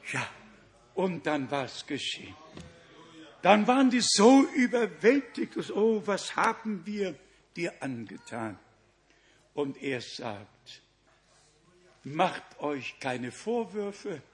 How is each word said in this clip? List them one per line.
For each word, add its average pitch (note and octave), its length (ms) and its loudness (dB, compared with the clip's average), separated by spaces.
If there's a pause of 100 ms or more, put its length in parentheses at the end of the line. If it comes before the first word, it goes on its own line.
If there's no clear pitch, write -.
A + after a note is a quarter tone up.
(120)
Ja, B2+ 160 -4 (680)
und F3+ 300 -2
dann D3 240 -2
war's C#3 360 -6
geschehen. F#2+ 500 -8 (1040)
Dann G3+ 260 6
waren C4 220 4
die A#3+ 120 2
so B3+ 440 8 (100)
überwältigt, A#3+ 1000 2 (160)
oh, G#3+ 340 2
was G3 300 -4
haben G#3 500 -2
wir G3+ 300 -4 (400)
dir E3+ 260 -6
angetan? A2+ 800 -10 (920)
Und C#3 280 -6
er C3 200 -4
sagt, - 800 -14 (1200)
macht D#3 560 -4
euch D3 400 -6
keine B2 320 -6
Vorwürfe G3+ 880 -6 (120)